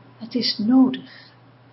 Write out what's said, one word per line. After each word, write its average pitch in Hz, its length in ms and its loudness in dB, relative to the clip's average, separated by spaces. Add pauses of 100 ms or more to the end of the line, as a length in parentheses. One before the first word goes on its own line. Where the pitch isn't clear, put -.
(180)
Het 226 160 -14
is - 240 -4
nodig 240 720 0 (420)